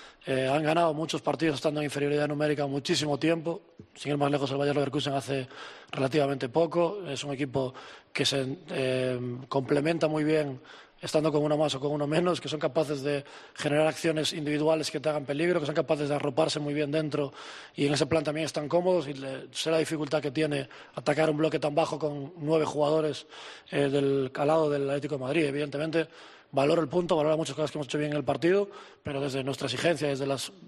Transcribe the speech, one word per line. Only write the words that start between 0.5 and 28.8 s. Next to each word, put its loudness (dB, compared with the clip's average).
han 2
ganado 4
muchos -2
partidos 2
estando 0
en -2
inferioridad 0
numérica 0
muchísimo 0
tiempo. 0
Sin -8
ir 0
más 2
lejos, 2
el -2
Bayer 0
Leverkusen 0
hace -2
relativamente 0
poco. 2
Es -6
un -6
equipo -2
que -2
se, 0
eh, 0
complementa 2
muy 0
bien 0
estando 2
con 2
uno 2
más 2
o -4
con -2
uno -2
menos, 2
que -10
son -4
capaces 0
de -2
generar 2
acciones 0
individuales 0
que -6
te 0
hagan -4
peligro, 2
que -2
son -4
capaces 0
de 0
arroparse 0
muy -2
bien -2
dentro -2
y 2
en 4
ese 2
plan 2
también -2
están -4
cómodos 2
y -8
le, -10
sé -2
la 4
dificultad 0
que -2
tiene 0
atacar 2
un 0
bloque 2
tan -2
bajo 2
con -4
nueve 2
jugadores, 2
eh, 2
del 2
calado 2
del 0
Atlético -2
de -6
Madrid. 0
Evidentemente, -2
valoro 4
el -2
punto, 2
valoro 4
muchas -4
cosas -2
que -10
hemos -6
hecho -2
bien 0
en -2
el -2
partido, 2